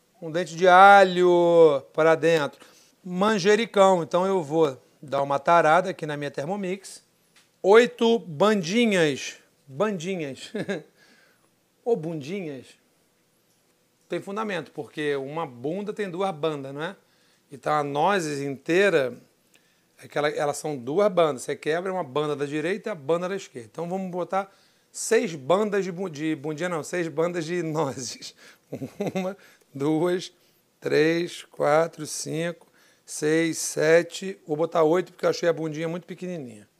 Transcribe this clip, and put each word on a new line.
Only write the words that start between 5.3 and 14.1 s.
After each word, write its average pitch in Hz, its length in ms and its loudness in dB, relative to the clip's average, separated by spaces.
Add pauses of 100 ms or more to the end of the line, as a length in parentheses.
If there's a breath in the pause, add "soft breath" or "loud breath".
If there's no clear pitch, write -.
tarada 170 500 4
aqui 165 160 -8
na 151 100 -6
minha 143 140 -8
Thermomix. 185 760 -10 (580)
Oito 233 580 6
bandinhas. 180 1160 0 (300)
Bandinhas. 165 840 -6
<laughs> - 1300 -14
Ou 240 120 0
bundinhas. 156 720 -10 (1400)
Tem 175 140 -6